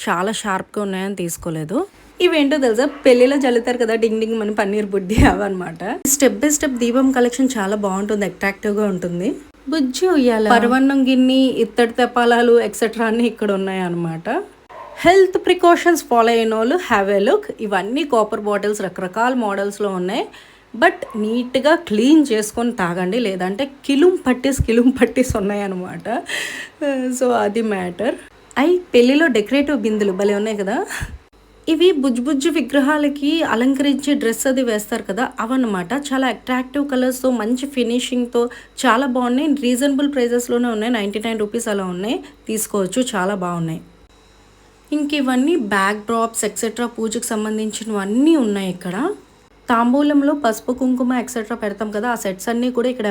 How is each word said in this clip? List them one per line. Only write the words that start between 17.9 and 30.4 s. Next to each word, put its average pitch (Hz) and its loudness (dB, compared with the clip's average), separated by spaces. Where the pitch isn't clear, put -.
కాపర్ 214 0
బాటిల్స్ 202 -2
రకరకాల 190 -4
మోడల్స్‌లో 202 -4
ఉన్నాయి, 196 -2
but 349 2
నీట్‌గా 247 0
క్లీన్ 254 4
చేసుకొని 220 -2
తాగండి, 180 -2
లేదంటే 190 -4
కిలుం 302 4
పట్టేసి, 262 0
కిలుం 240 4
పట్టేసి 254 2
ఉన్నాయన్నమాట. 190 -6
So 254 2
అది 208 0
మ్యాటర్. 190 -4
ఐ, 320 4
పెళ్ళిలో 262 6
డెకరేటివ్ 277 2
బిందెలు 208 0
భలే 202 2